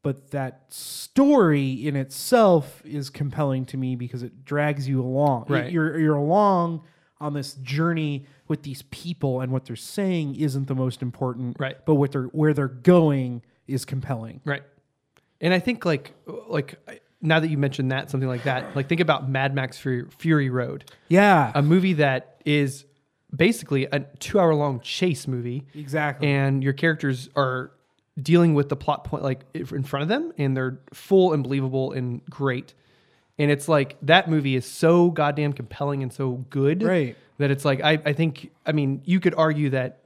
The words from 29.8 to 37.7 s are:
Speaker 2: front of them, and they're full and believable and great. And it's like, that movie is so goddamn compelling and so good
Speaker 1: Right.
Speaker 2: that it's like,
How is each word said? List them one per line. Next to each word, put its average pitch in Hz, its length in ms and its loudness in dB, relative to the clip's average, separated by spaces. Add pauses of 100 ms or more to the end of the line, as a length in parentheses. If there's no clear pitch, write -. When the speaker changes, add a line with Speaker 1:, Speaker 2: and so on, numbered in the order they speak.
Speaker 2:
front 139 200 -4
of 160 60 -4
them, 302 300 -2
and 135 180 0
they're 131 240 -4 (120)
full 185 400 2
and 147 100 0
believable 131 500 -2
and 123 340 -6
great. 135 480 -4 (640)
And 147 120 2
it's 143 180 0
like, 143 340 2
that 170 280 4
movie 139 240 0
is 127 100 -2
so 175 460 4
goddamn 147 420 -2
compelling 139 520 -6
and 123 80 -8
so 131 380 -6
good 147 320 0
Speaker 1:
Right. 175 340 2 (220)
Speaker 2:
that 143 120 2
it's 139 140 -2
like, 139 180 0